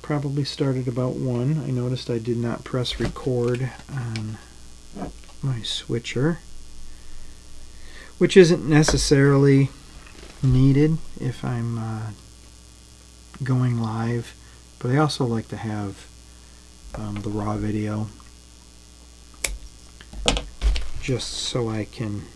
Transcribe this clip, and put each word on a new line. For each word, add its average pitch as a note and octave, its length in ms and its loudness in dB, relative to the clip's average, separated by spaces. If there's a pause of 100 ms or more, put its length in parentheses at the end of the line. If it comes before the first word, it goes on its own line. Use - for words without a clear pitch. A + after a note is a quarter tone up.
Probably C#3+ 400 -2
started C3 460 -2
about B2+ 260 -2
one. C3+ 500 -2
I C#3 60 -4
noticed B2 400 -2
I A#2+ 80 0
did A#2 200 -2
not A#2+ 260 -4
press - 340 -4
record B2 720 -2 (220)
on A2+ 460 -6 (1000)
my B2 220 -4
switcher, C3 800 -2 (1800)
which F3+ 180 6
isn't E3 320 8
necessarily C#3 1040 6 (720)
needed C#3 560 6 (220)
if B2+ 240 -4
I'm, A#2 340 -4
uh, A2 320 -6 (1300)
going B2 360 2
live, A2+ 540 -4 (460)
but B2 100 -2
I C3 60 4
also C#3+ 300 2
like A2+ 220 -2
to G2+ 80 -8
have, G#2 500 -6 (880)
um, G2+ 280 -6
the A2 60 -4
raw G#2 280 -2
video G#2+ 520 -2 (3000)
just B2 260 -4
so - 400 -4
I A2 160 -2
can G#2 380 -8 (140)